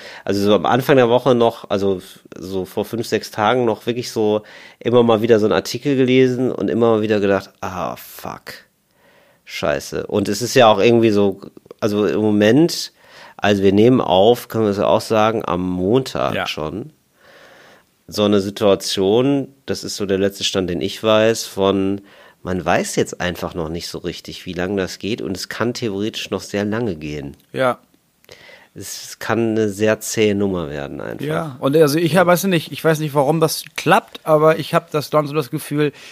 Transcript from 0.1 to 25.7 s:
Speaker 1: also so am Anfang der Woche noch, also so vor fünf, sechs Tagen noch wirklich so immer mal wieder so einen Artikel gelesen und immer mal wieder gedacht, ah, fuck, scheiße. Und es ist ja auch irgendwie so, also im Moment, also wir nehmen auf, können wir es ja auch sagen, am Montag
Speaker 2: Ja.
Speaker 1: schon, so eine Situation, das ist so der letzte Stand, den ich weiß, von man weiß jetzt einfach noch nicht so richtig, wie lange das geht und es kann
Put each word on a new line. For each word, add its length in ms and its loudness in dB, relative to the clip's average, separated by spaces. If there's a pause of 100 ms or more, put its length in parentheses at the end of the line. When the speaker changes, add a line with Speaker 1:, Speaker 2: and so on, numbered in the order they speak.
Speaker 1:
also 160 -2
so 140 4
am 100 0
Anfang 320 2
der 140 4
Woche 240 2
noch, 340 0
also 320 0 (340)
so 300 -8
vor 220 -6
fünf, 200 -8
sechs 240 -4
Tagen 360 0
noch 180 -2
wirklich 260 -4
so 300 0 (400)
immer 220 4
mal 180 4
wieder 180 6
so 60 4
einen 80 4
Artikel 440 -2
gelesen 540 4
und 200 -4
immer 260 2
mal 60 0
wieder 180 0
gedacht, 300 0 (100)
ah, 360 -8
fuck, 580 -16 (880)
scheiße. 640 -6
Und 220 -2
es 140 -4
ist 120 -6
ja 140 8
auch 120 6
irgendwie 300 6
so, 300 2 (400)
also 260 0
im 140 0
Moment, 720 2 (440)
also 260 2
wir 100 6
nehmen 280 6
auf, 480 4
können 160 -2
wir 60 2
es 80 -2
ja 80 0
auch 140 4
sagen, 460 0
am 140 -2
Montag 760 -2
Speaker 2:
Ja. 120 -4
Speaker 1:
schon, 460 -8 (1120)
so 180 -2
eine 160 4
Situation, 1080 0 (180)
das 180 -8
ist 120 -10
so 100 -6
der 120 0
letzte 260 -2
Stand, 260 -2
den 100 -4
ich 220 -6
weiß, 420 2
von 560 0 (420)
man 220 -6
weiß 320 -2
jetzt 240 -4
einfach 340 -6
noch 140 -6
nicht 200 -8
so 100 -12
richtig, 480 -12
wie 80 -10
lange 260 -4
das 180 -6
geht 220 -6
und 160 -6
es 120 -12
kann 260 -4